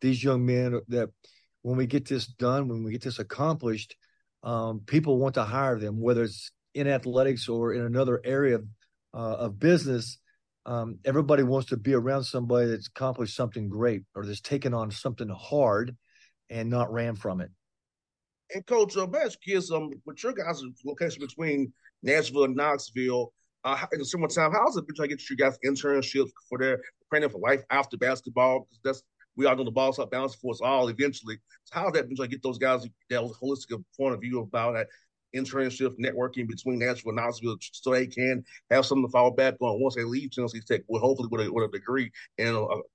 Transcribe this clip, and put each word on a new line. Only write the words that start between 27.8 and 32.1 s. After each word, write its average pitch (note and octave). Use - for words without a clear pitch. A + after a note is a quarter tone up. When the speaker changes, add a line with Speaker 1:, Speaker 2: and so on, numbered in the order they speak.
Speaker 2:
basketball? B2+
'Cause -
that's, C3+
we C3
all C3
know C3
the B2
ball's C3
up B2+
bouncing C3
for B2
us -
all B2+
eventually. A2+
So -
how's F#3
that C3+
been B2+